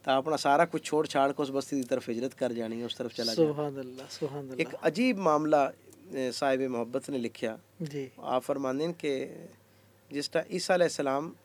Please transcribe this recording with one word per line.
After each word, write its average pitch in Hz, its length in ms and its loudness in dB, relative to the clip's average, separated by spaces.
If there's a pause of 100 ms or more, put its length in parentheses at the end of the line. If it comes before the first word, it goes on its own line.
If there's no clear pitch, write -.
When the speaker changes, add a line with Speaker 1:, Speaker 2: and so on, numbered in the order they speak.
Speaker 1:
ਤਾਂ 135 120 2
ਆਪਣਾ 147 200 0
ਸਾਰਾ 143 300 6
ਕੁਛ 156 180 -4
ਛੋੜ 151 240 0
ਛਾੜ 139 240 2
ਕੇ 147 100 -4
ਉਸ 135 100 -2
ਬਸਤੀ 135 240 -2
ਦੀ 131 80 0
ਤਰਫ 123 260 -2
ਹਿਜਰਤ 123 240 -2
ਕਰ 123 200 -2
ਜਾਣੀ 113 260 -4
ਹੈ, 120 60 -6
ਉਸ 113 100 -6
ਤਰਫ 123 180 -6
ਚਲਾ - 220 -2
ਜਾਣਾ। 160 140 6
Speaker 2:
ਸੁਭਾਨ 143 300 -4
ਅੱਲਾਹ, 131 300 -12
ਸੁਭਾਨ 139 480 -8
Speaker 1:
ਇੱਕ 160 120 -2
Speaker 2:
ਅੱਲਾਹ। - 180 -2
Speaker 1:
ਅਜੀਬ 214 300 2
ਮਾਮਲਾ, 151 560 4
ਅਹ, - 580 -6
ਸਾਹਿਬ 135 300 2
ਮੁਹੱਬਤ 123 480 -2
ਨੇ 139 80 -2
ਲਿਖਿਆ। 113 420 -4 (240)
Speaker 2:
ਜੀ। 143 260 -6 (100)
Speaker 1:
ਆਪ 131 240 0
ਫਰਮਾਉਂਦੇ 139 440 0
ਨੇ 170 120 -4
ਕਿ 135 300 -2 (840)
ਜਿਸ 143 160 -4
ਤਰ੍ਹਾਂ - 260 -2
ਈਸਾ 185 220 2
ਅਲੈਹਿਸਲਾਮ 151 580 2 (120)